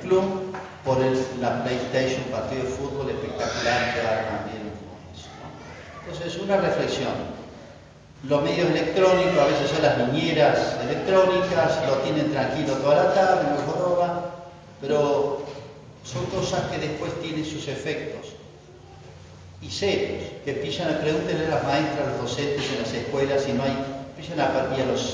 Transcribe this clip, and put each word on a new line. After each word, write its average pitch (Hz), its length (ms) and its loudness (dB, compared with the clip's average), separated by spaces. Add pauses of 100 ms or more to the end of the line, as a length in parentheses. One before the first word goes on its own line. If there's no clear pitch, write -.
club, 190 520 2 (300)
por 131 180 4
el, 131 140 4 (240)
la 120 240 0
PlayStation, 127 640 0
un - 60 -6
partido 127 320 -4
de 127 60 -4
fútbol 127 400 -4
espectacular 117 840 -2
que 117 80 -2
va 110 140 0 (120)
también 107 460 -6 (100)
con - 160 -16 (160)
eso, - 140 -16 (100)
¿no? - 80 -14 (560)
Entonces, 170 380 -6
una 196 160 2
reflexión. - 560 0 (1120)
Los 143 200 2
medios 170 260 2
electrónicos, 180 720 4
a 139 60 8
veces - 260 2
son 156 100 0
las 147 160 6
niñeras 151 840 4
electrónicas, 180 1040 4
lo 135 160 2
tienen 151 280 2
tranquilo 135 420 0
toda 143 220 4
la 185 180 6
tarde, 185 380 6
no 143 200 -2
joroba, 175 600 0 (500)
pero 143 380 2 (920)
son 123 140 -4
cosas - 360 0 (100)
que 156 80 -4
después 151 420 -4
tienen 151 240 -4
sus - 220 -6
efectos. - 680 -6 (1300)
Y - 80 -12
serios, - 540 0 (200)
que 139 80 -2
empiezan 156 400 -2
a, 151 100 0
pregúntenle 156 440 0
a 156 40 0
las 147 140 2
maestras, 147 440 0
a 120 40 -2
los 120 100 -4
docentes 143 500 -2
en 120 100 -2
las 117 120 -4
escuelas, 139 500 0
si 131 100 0
no 123 80 0
hay, 135 160 0 (400)
empiezan - 220 -6
a, 131 360 2
y 131 60 2
a 127 40 0
los 117 140 2 (140)